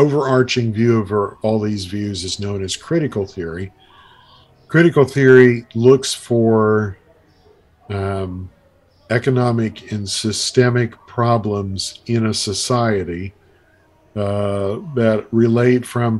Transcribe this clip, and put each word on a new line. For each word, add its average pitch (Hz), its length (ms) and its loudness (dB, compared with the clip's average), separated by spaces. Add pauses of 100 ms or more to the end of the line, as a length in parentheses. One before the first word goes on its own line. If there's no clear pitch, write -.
overarching 131 680 0
view 117 300 2
of 95 80 -6
her, 104 160 0 (180)
all 110 160 2
these 104 260 -4 (100)
views 104 220 -6 (100)
is - 160 -8
known 101 200 -6
as 95 100 -8 (140)
critical 139 380 -2 (100)
theory. 85 300 -8 (1080)
Critical 160 300 4 (120)
theory 127 380 8 (200)
looks 131 360 2 (180)
for, 110 680 0 (960)
um, 98 420 -6 (800)
economic 117 640 0 (180)
and 101 160 -6
systemic 120 840 0 (160)
problems 104 1000 -4
in 117 200 0
a 107 80 -2 (160)
society, 98 760 -2 (920)
uh, 101 540 -4 (240)
that 113 260 2 (240)
relate 120 400 2 (100)
from 117 260 -2